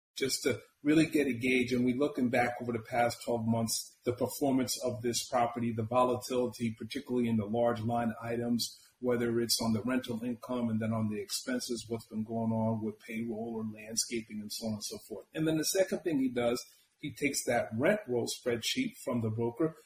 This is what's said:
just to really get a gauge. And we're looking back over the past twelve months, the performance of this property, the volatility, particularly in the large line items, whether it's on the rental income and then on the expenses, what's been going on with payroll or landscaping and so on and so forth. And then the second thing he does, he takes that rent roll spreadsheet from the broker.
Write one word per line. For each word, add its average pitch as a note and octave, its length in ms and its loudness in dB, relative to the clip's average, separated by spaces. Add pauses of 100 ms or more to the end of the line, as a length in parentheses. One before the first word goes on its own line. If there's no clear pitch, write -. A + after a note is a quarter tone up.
(180)
just C3 240 0
to A#2+ 160 2 (240)
really D#3 240 6
get C#3+ 220 2
a B2 40 0
gauge. B2 400 2
And B2 120 4
we're B2 120 4
looking C3+ 340 2
back A#2+ 300 2
over A#2+ 120 -4
the A2+ 80 -2
past A#2+ 440 0
twelve A#2 220 0
months, A2+ 580 0
the A#2+ 80 0
performance C3 720 0
of A#2 180 -2
this A#2 260 -2
property, A#2 440 0
the A2 120 -2
volatility, B2 920 0
particularly B2 520 -2
in A2+ 80 2
the G2+ 100 2
large A#2 340 2
line A#2 400 0
items, A#2 560 -2 (220)
whether A#2+ 420 2
it's A#2 220 0
on A2+ 100 2
the G#2 100 2
rental B2 420 -2
income B2 440 -4
and A2 120 0
then A2+ 120 0
on A2 180 0
the G#2 100 -4
expenses, A#2 680 -4
what's A2+ 180 -4
been A2 180 -6
going A2+ 260 -2
on A2+ 320 2
with G#2 240 -4
payroll A2+ 500 -6
or A2 80 -4 (180)
landscaping A2 580 -4
and G#2 120 -10
so - 140 -8
on A2 80 -2
and G2+ 100 -8
so G#2 140 -8 (100)
forth. G2+ 240 -10
And D#3+ 140 0
then D#3+ 120 2
the D3+ 60 0
second F#3+ 360 2
thing D#3+ 180 0
he C3 100 2
does, A#2+ 340 2 (360)
he C#3+ 140 -6
takes C#3 320 -2
that A#2+ 320 2
rent F3+ 320 4
roll A#2+ 180 0
spreadsheet A#2+ 800 -2
from A#2+ 160 0
the A2 80 0
broker. A#2+ 580 0